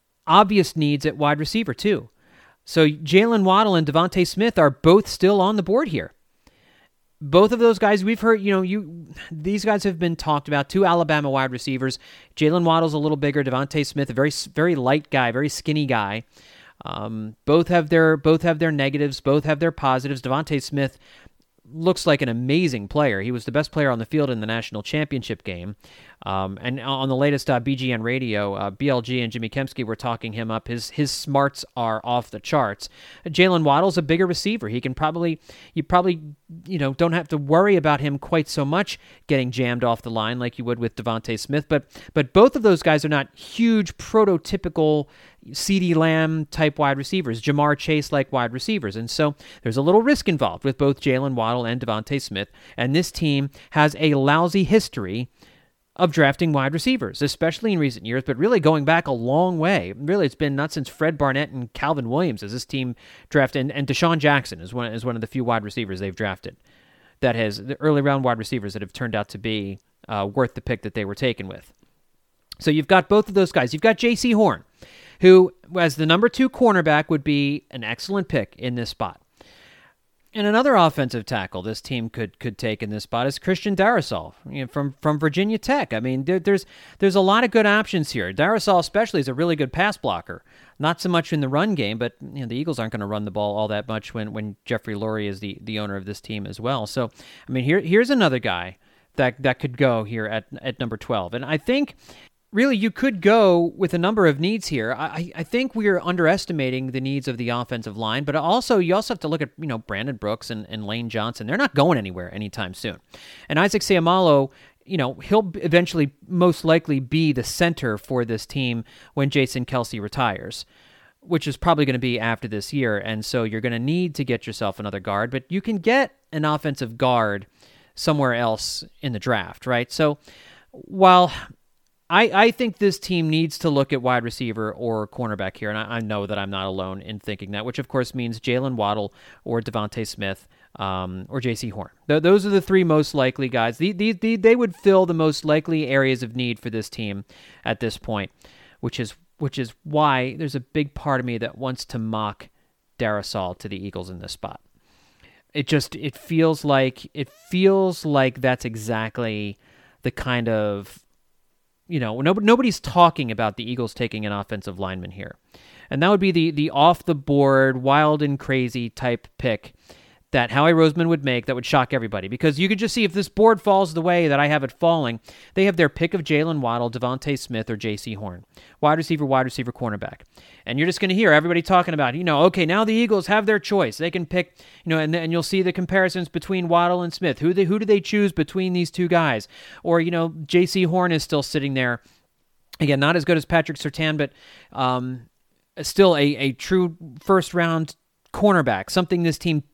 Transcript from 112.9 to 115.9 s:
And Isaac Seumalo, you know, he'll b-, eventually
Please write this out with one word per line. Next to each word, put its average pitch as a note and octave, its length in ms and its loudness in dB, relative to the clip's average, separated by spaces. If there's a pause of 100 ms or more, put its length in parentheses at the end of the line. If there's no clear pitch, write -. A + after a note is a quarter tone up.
And D#3+ 100 -2
Isaac G3+ 240 2
Seumalo, E3 720 4 (320)
you F#3+ 120 -6
know, C3+ 180 -2
he'll G#3+ 280 0
b-, F#3+ 200 -10
eventually E3 500 2 (160)